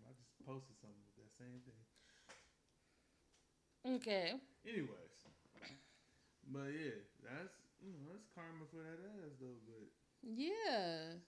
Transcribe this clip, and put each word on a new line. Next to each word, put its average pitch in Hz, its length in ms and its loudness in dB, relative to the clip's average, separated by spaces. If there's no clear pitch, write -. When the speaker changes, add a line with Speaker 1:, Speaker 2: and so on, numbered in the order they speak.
Speaker 1:
I 131 80 -14
just - 160 -20
posted 131 320 -6
something 104 280 -14
with 101 160 -20
that 107 120 -20
same 123 320 -10
thing. 113 160 -16
Speaker 2:
Okay. 196 360 8
Speaker 1:
Anyways. 165 500 0
But 139 240 0
yeah, 143 240 0
that's, 147 320 -4
you 190 140 -8
know, 143 160 -8
that's 214 240 -10
karma 165 340 -8
for 165 140 -8
that 160 160 -6
ass 143 180 -8
though, 123 200 -6
but 110 160 -10
Speaker 2:
Yeah. 226 880 4